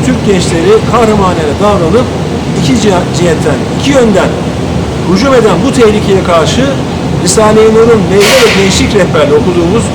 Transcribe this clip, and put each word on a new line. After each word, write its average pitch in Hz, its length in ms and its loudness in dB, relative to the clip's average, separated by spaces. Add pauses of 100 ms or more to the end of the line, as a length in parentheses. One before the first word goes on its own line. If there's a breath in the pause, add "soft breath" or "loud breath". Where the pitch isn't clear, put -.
Türk 247 200 -2
gençleri 175 480 0 (180)
kahramanane 190 640 0 (100)
davranıp 196 420 0 (560)
iki 254 200 0
cihe-, 185 360 0
cihetten, - 420 0 (200)
iki 277 120 0
yönden 208 380 2 (840)
hücum 269 200 0
eden 214 220 2 (120)
bu 262 40 0
tehlikeye 208 520 2
karşı 165 380 0 (600)
Risale-i 220 520 2
Nur'un 226 340 4
Meyve 202 140 2
ve 208 400 2
Gençlik 190 320 0
Rehberliği 156 440 2
okuduğumuz 175 440 0 (120)